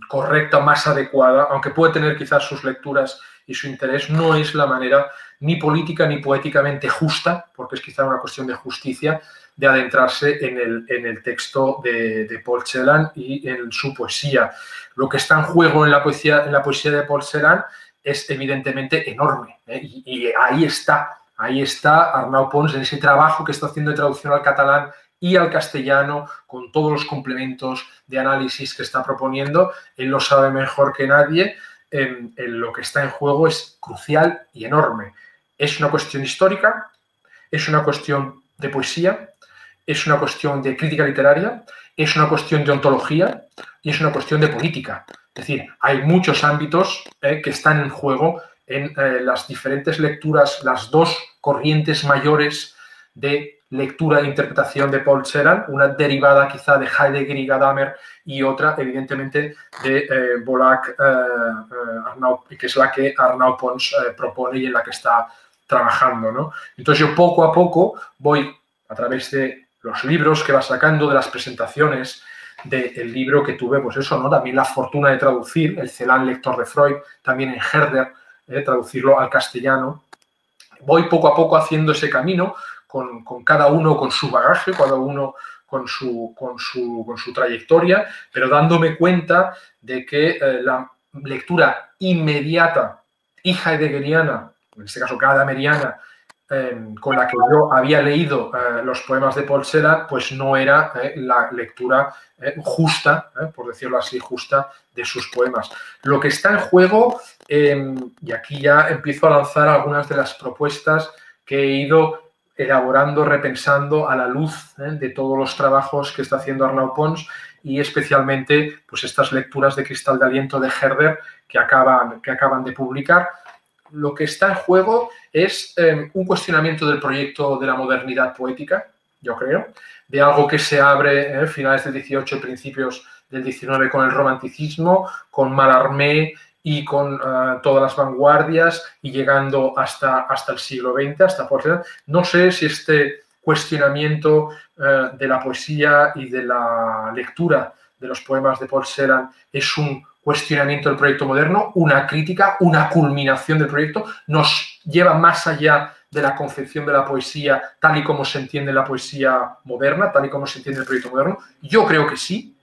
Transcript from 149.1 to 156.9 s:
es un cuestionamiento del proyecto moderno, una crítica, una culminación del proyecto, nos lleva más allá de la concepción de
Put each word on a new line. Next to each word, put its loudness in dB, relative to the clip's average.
es -4
un -4
cuestionamiento -2
del 2
proyecto 2
moderno, 2
una 4
crítica, 0
una 4
culminación 2
del 2
proyecto, -2
nos -2
lleva 4
más 4
allá 2
de -2
la 0
concepción -8
de 0